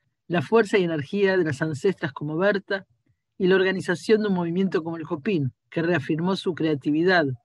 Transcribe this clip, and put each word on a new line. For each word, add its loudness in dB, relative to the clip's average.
la 0
fuerza 2
y 4
energía 0
de 2
las -4
ancestras -2
como -6
Berta 0
y 0
la 6
organización 2
de -2
un 2
movimiento 0
como -6
el -10
copin, -2
que -4
reafirmó 0
su -4
creatividad 2